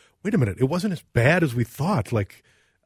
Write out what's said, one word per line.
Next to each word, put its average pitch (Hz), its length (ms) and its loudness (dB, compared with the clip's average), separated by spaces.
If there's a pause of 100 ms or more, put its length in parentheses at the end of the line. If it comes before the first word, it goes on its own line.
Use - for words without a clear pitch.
(220)
"Wait 208 120 -4
a 220 40 4
minute, 101 220 0
it 131 100 2
wasn't 180 240 -4
as 147 80 -8 (100)
bad 151 320 2
as 131 120 0
we 120 100 0
thought." 151 480 -4
Like, 104 280 -4 (440)